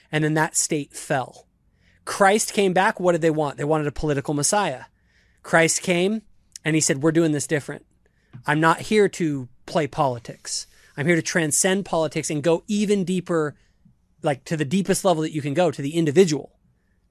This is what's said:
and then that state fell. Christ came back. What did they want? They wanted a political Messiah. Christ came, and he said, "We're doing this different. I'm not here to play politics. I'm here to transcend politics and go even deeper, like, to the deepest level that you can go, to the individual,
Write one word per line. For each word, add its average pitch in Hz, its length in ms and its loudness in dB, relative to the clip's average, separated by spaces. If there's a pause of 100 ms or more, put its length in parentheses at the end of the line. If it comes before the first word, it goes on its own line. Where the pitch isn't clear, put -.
(100)
and 156 140 0
then 151 100 2
that 156 220 0
state - 380 -4
fell. - 520 -6 (580)
Christ 202 480 2
came 196 220 2
back. 196 260 2
What 180 120 4
did 165 100 -2
they 165 80 4
want? 151 260 -2
They 147 80 -6
wanted 151 220 0
a 143 60 -4
political 147 420 -2
Messiah. 147 500 -2 (580)
Christ 165 400 2
came, 190 400 0 (420)
and 156 100 0
he 156 60 2
said, 139 220 0
"We're 160 100 4
doing 160 200 2
this 143 140 -4
different. 147 400 -6 (600)
I'm 151 140 2
not 160 220 4
here 208 280 4
to 143 380 -4 (180)
play 160 200 -2
politics. - 800 -6 (280)
I'm 147 120 -4
here 170 100 4
to 156 60 0
transcend 185 640 0
politics 160 420 -2
and 151 140 -4
go 170 240 0
even 208 380 0
deeper, 170 520 -2 (640)
like, 147 220 -2
to 165 140 -4
the 156 80 -2
deepest 185 400 0
level 160 160 2
that 156 100 -4
you 151 80 -6
can 139 140 -6
go, 175 160 2
to 135 100 -6
the 143 140 -6
individual, 156 640 2 (520)